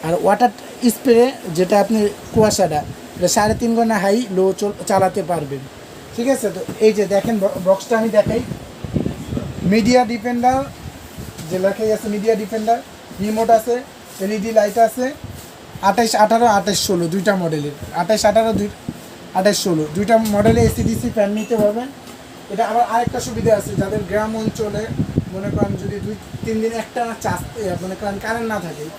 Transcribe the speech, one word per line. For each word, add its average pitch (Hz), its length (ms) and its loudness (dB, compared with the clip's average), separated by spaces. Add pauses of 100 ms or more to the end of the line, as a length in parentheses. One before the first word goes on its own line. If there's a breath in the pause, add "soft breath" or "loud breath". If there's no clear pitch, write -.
আর 165 100 0 (100)
ওয়াটার 208 260 4 (400)
স্প্রে, 240 420 4 (240)
যেটা 185 240 4
আপনি 208 280 2 (260)
কুয়াশাটা, 196 500 2 (340)
এটা 180 100 0
সাড়ে 208 280 2
তিন 233 200 0
ঘন্টা 226 220 2
হাই 196 340 2
লো 185 260 2
চল-, 208 300 -6
চালাতে 190 360 2
পারবেন। 151 360 -4 (560)
ঠিক 233 120 -2
আছে? 247 220 0
তো 170 100 -8 (200)
এই 220 140 6
যে 196 120 2
দেখেন 196 340 0
ব-, 196 260 0
বক্সটা 190 320 2
আমি 220 120 2
দেখাই। 208 300 4 (1200)
মিডিয়া 226 420 4
ডিফেন্ডার, 240 580 0 (880)
যে 185 100 -2
লেখাই 196 320 0
আছে 214 180 -2
মিডিয়া 208 260 2
ডিফেন্ডার, 214 420 0 (440)
রিমোট 220 280 0
আছে, 233 320 4 (380)
এলইডি 208 320 -2
লাইট 208 260 2
আছে, 247 340 2 (720)
আঠাশ 208 340 2
আঠারো, 220 300 6
আঠাশ 202 420 2
ষোলো, 170 200 0
দুইটা 196 280 0
মডেলের, 156 360 -2 (220)
আঠাশ 196 320 0
আঠারো 220 280 4
দুই, 202 140 0 (680)
আঠাশ 190 300 2
ষোলো, 160 220 2 (100)
দুইটা 208 220 4
মডেলে 220 440 4
এসি 226 220 2
ডিসি 226 300 -2
ফ্যান 202 180 2
নিতে 220 260 -2
পারবেন। 214 300 0 (600)
এটা 196 160 -2
আবার 226 240 2
আরেকটা 240 300 0
সুবিধা 226 360 2
আছে, 202 220 -4
যাদের 196 220 -2 (100)
গ্রাম 214 280 -2
অঞ্চলে 214 480 -4 (480)
মনে 196 160 -6
করেন 202 240 -2 (100)
যদি 202 160 -6
দুই 202 160 -8 (300)
তিন 220 160 -2
দিন 226 100 -2
একটানা 226 500 -6
চার্জ, 190 380 -6
এ, 185 240 -4
মনে 185 180 -8
করেন 202 200 -4
কারেন্ট 226 260 -4
না 214 120 -4
থাকে 151 260 -10 (140)